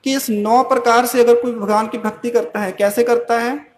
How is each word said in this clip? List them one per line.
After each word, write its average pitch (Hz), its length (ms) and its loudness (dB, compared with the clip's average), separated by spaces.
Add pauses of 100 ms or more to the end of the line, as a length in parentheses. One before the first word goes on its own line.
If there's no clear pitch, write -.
कि 269 120 -2
इस 269 140 -6
नौ 214 320 2
प्रकार 240 440 2
से 247 140 0
अगर 240 220 4
कोई 247 100 -4
भगवान 214 340 0
की 220 120 -8
भक्ति 214 320 -6
करता 220 300 -2
है, 190 120 -4
कैसे 202 320 0
करता 233 340 0
है? 247 280 -6 (120)